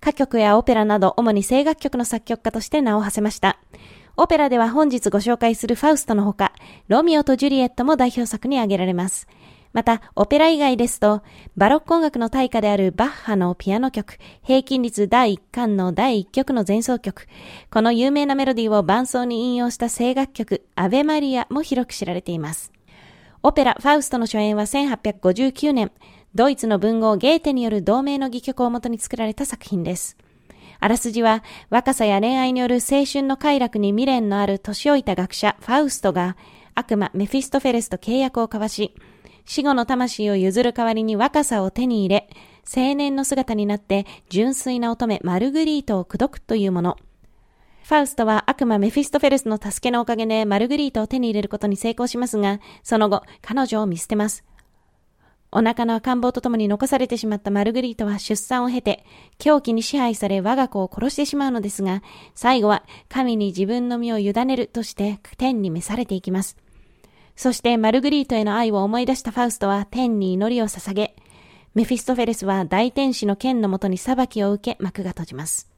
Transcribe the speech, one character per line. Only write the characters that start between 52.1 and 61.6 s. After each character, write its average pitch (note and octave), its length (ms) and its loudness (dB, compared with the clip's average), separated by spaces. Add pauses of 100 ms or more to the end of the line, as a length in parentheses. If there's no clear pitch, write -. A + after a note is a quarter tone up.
ま B3 80 -2
す A3+ 100 -4
が、 G3+ 240 0 (220)
そ A3+ 160 -2
の G#3+ 100 2
後、 G3+ 140 0 (180)
彼 C4 240 -2
女 A3 160 -2
を G#3+ 60 -2
見 F3 100 -2
捨 - 120 -10
て A3 80 -2
ま G#3 120 0
す。 - 160 -8 (1080)
お G#3+ 100 2
腹 A#3 220 0
の A#3 100 0
赤 A3+ 180 -2
ん B3 80 0
坊 B3 120 0
と B3+ 80 -4
と A#3+ 100 -4
も A#3 60 0
に G#3+ 100 0
残 G#3 220 0
さ C4+ 100 0
れ B3+ 80 0
て B3 100 -6
し A3 100 -6
ま G#3 100 -2
っ - 20 -6
た G3+ 140 -4
マ G3+ 100 2
ル G#3+ 100 0
グ A#3+ 80 -2
リ B3 120 -6
ー - 20 -12
ト A3+ 100 -6
は G3+ 140 -4
出 - 160 -4
産 B3 300 -4
を B3 40 -2
経 B3 140 -4
て、 - 220 -4 (340)
狂 D4 220 4
気 A#3+ 120 -4
に A3+ 100 0
支 - 140 -6
配 A#3+ 200 0
さ G#3 100 -4
れ G3 140 0
我 G#3+ 160 0
が C4 100 2
子 G3+ 160 -4
を F#3 100 -4
殺 A3+ 180 -4
し - 40 -10
て D4 100 -2
し C#4+ 120 -6
ま C#4 100 -2
う C4 60 -2
の A#3 80 -2